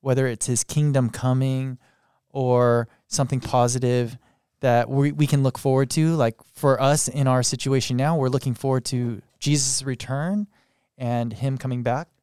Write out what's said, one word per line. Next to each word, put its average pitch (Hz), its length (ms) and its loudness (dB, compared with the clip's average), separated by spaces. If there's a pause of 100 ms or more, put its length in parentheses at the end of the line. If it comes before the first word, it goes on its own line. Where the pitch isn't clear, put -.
whether 131 260 0
it's 117 200 -6
his 120 180 -2
kingdom 139 440 0
coming 131 680 -2 (540)
or 123 580 2 (180)
something 135 320 -2
positive 123 760 0 (420)
that 120 300 2
we, 139 240 2
we 147 140 2
can 143 140 2
look 131 160 0
forward 135 340 2
to. 160 240 2
Like 117 200 0 (180)
for 131 280 2
us 143 260 2
in 139 200 0
our 127 160 2
situation 131 520 -2
now, 143 220 0
we're 131 120 0
looking 127 260 -2
forward 131 300 -2
to 120 360 -4 (180)
Jesus' 143 440 0
return 147 640 -4 (500)
and 120 340 -2
him 135 260 -4
coming 123 240 -4
back. 123 280 -4 (140)